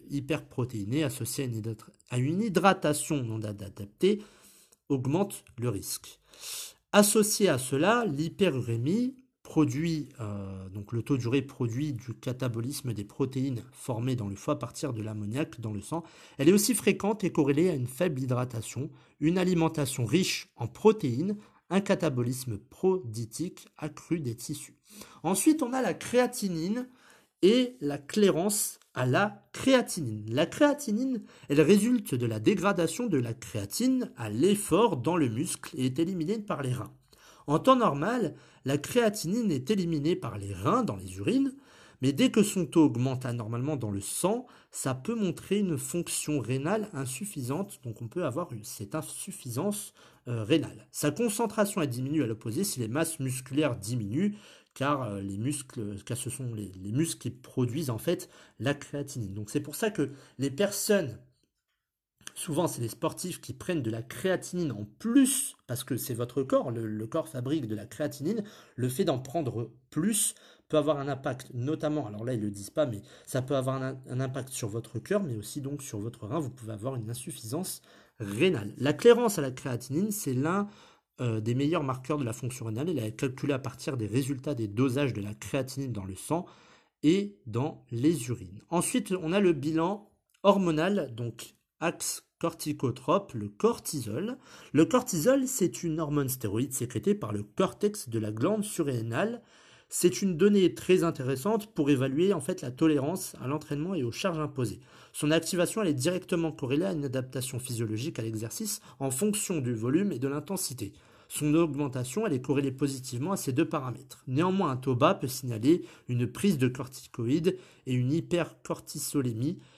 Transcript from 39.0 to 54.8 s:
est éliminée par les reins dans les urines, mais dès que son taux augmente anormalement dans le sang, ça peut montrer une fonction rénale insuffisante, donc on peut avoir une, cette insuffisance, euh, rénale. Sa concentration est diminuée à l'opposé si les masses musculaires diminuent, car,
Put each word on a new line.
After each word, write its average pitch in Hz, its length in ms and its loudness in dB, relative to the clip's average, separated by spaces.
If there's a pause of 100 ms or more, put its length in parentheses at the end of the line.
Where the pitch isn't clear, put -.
est 127 200 -2
éliminée 170 440 2
par 104 240 -6
les 101 160 -8
reins 160 300 2
dans 127 120 -2
les 92 200 -10
urines, 247 380 0 (460)
mais 131 120 2
dès 233 180 4
que 214 120 6
son 196 220 2
taux 160 200 6
augmente 127 420 2
anormalement 120 500 -2
dans 113 140 -4
le 98 100 -2
sang, 226 460 -2 (240)
ça - 240 -4
peut 131 200 -4
montrer 196 440 -2
une 180 200 0
fonction 151 600 -2
rénale 143 520 -2
insuffisante, 151 920 -6
donc 113 180 -10
on 113 60 -10
peut 175 160 -4
avoir 151 280 -4
une, 107 120 -12
cette - 300 -12
insuffisance, 170 1000 -6 (360)
euh, 117 140 -2
rénale. 127 480 -2
Sa 147 220 0
concentration 214 680 0
est 147 40 0
diminuée 131 380 0
à - 20 -2
l'opposé 113 380 -2
si 131 160 -4
les 110 80 -2
masses 151 320 -2
musculaires 131 560 0
diminuent, 120 580 0 (400)
car, 139 300 0